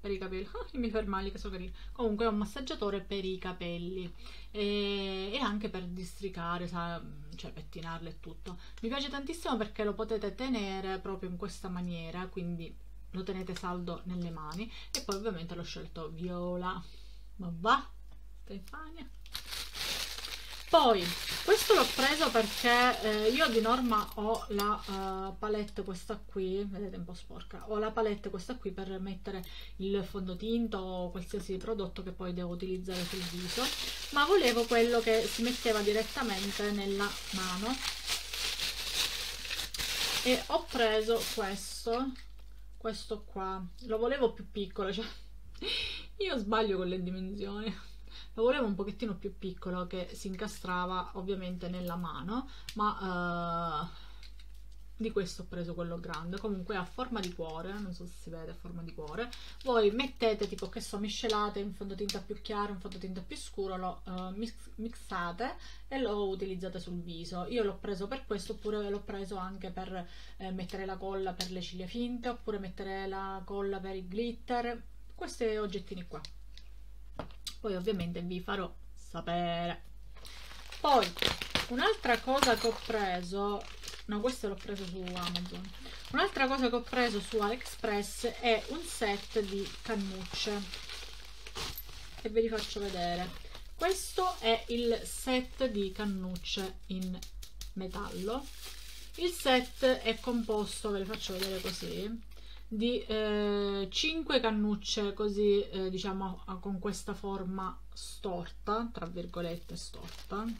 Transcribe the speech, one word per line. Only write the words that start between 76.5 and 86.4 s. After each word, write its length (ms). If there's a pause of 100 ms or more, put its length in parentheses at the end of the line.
Poi 140
ovviamente 460
vi 200
farò 320 (220)
sapere. 880 (1000)
Poi 320 (560)
un'altra 520
cosa 340
che 140
ho 180
preso, 760 (440)
no, 140
questo 280
l'ho 60
preso 320
su 160
Amazon. 640 (440)
Un'altra 340